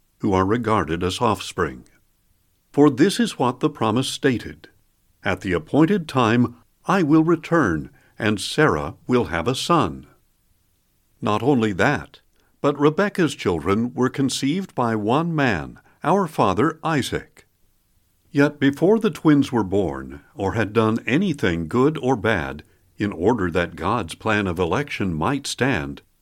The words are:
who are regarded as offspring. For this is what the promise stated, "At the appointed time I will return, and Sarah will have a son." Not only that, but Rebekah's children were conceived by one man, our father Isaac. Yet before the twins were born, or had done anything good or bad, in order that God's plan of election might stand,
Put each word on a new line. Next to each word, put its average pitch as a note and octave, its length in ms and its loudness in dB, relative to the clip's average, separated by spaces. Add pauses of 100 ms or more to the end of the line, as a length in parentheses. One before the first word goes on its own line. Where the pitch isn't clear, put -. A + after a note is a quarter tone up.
(200)
who G#2+ 120 0
are F#2 120 4
regarded G2 600 0
as F#2 160 -4
offspring. F#2 640 -4 (880)
For C#3+ 180 6
this D#3+ 300 2
is A3 180 -2
what B2 220 -2
the D3+ 100 0
promise A#2+ 380 -2
stated, - 600 -4 (540)
"At F#2+ 200 -2
the F#2+ 100 -4
appointed D#3 560 2
time A#2+ 480 2 (300)
I F#3 180 2
will D#3 180 4
return, D#3 680 0 (280)
and G#2+ 220 0
Sarah E2+ 560 0 (100)
will A#2+ 200 2
have E2 200 -4
a C3 80 0
son." G2+ 540 -2 (1120)
Not G#2+ 180 0
only A2+ 340 2
that, F2+ 460 -2 (400)
but C#3 200 0
Rebekah's E3 560 2
children G2 580 0
were B2 140 0
conceived C#3 640 -2
by A#2 220 0
one C3+ 360 0
man, G2 460 -2 (240)
our F3+ 240 0
father B2+ 560 0
Isaac. - 640 -4 (840)
Yet C#3+ 260 2
before F#3+ 400 4
the G#3+ 120 0
twins D3 420 4
were A#2 100 2
born, C#2+ 600 -4 (120)
or G2 200 -2
had A2 180 -2
done A2 340 2
anything A2 600 0
good C3+ 300 0
or B2+ 180 0
bad, E2+ 480 -4 (320)
in G2+ 160 -4
order F#2 400 0
that F2 240 -2
God's F#2 400 -4
plan G#2 320 0
of E2 100 -4
election F#2 560 -2
might B2 320 -2
stand, F2+ 560 -4 (200)